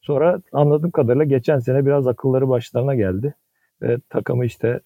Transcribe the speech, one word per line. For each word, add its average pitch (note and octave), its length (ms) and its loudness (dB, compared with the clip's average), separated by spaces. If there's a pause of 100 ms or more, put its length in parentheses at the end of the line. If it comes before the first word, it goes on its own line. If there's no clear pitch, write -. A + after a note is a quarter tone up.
Sonra D#3+ 400 0 (100)
anladığım D3 400 2
kadarıyla C#3 340 2
geçen C3+ 340 0
sene C3 260 0
biraz C#3 220 2
akılları C3 420 0
başlarına B2+ 460 -2
geldi. G#2 400 -2 (460)
Ve A#2+ 160 -2 (120)
takımı B2 360 -2
işte A#2+ 400 -4